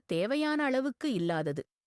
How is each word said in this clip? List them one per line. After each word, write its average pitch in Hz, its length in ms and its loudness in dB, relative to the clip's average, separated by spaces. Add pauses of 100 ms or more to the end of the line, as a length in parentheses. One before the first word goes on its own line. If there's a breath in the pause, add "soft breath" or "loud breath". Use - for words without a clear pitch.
தேவையான 294 580 0
அளவுக்கு 269 500 0
இல்லாதது. 165 500 0 (240)